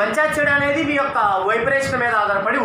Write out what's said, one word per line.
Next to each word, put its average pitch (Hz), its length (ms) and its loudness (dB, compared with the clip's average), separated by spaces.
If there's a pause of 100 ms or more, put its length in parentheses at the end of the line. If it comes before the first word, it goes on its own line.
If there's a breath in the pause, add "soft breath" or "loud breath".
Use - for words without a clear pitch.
మంచా 302 200 0 (140)
చెడు 285 220 0
అనేది 285 320 0
మీ 294 100 0
యొక్క 233 180 -2 (300)
వైబ్రేషన్ 262 560 0
మీద 240 180 0
ఆధారపడి 208 420 0